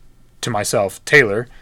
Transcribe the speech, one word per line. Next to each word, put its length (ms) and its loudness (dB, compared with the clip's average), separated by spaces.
to 100 -8
myself, 540 -4
"Taylor, 420 2